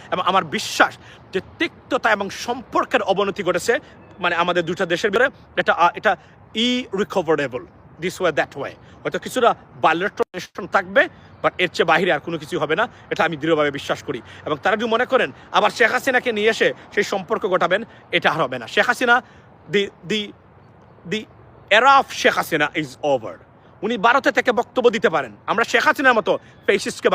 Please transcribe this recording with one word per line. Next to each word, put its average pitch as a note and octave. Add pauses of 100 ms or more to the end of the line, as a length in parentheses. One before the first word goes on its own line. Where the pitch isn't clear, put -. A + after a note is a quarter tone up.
(120)
এবং F#3
আমার F#3+ (120)
বিশ্বাস - (360)
যে F#3+ (180)
তিক্ততা -
এবং G3+
সম্পর্কের -
অবনতি G3
ঘটেছে, F3 (440)
মানে, F3
আমাদের F3
দুইটা F3+
দেশের F3
ভিতরে। A#3 (280)
এটা, G3+
আ, E3+
এটা F#3+ (380)
irrecoverable, F#3+ (380)
this F3
way, E3+
that C#3 (100)
way। G2+ (300)
হয়তো D3+
কিছুটা A3 (280)
bilateral E3+
relation F#3 (100)
থাকবে, G3 (340)
but D#3+
এর F3+
চেয়ে F#3+
বাহিরে E3+
আর C#3+
কোনো E3
কিছু D#3
হবে D#3
না, A#3 (220)
এটা E3
আমি D#3+
দৃঢ়ভাবে D3+
বিশ্বাস C#3
করি। C3 (260)
এবং D3
তারা G3+
যদি A3
মনে A#3
করেন F#3+ (200)
আবার F#3+
শেখ A3+
হাসিনাকে B3
নিয়ে G#3+
এসে F#3+ (260)
সেই G3+
সম্পর্ক G3 (120)
ঘটাবেন, F3+ (360)
এটা F3
আর D3+
হবে B2+
না। A2+
শেখ G3
হাসিনা, A#3+ (600)
the, G3+ (280)
the, G#3+ (920)
the G#3+ (580)
era C4
of - (140)
শেখ A3
হাসিনা D3+ (160)
is C3+ (240)
over। G#2+ (520)
উনি A#3 (100)
ভারতে C4+
থেকে B3+ (100)
বক্তব্য B3 (100)
দিতে A3
পারেন, C3 (180)
আমরা G#3
শেখ A#3
হাসিনার C4+
মতো F#3+ (340)
ফ্যাসিস্টকে -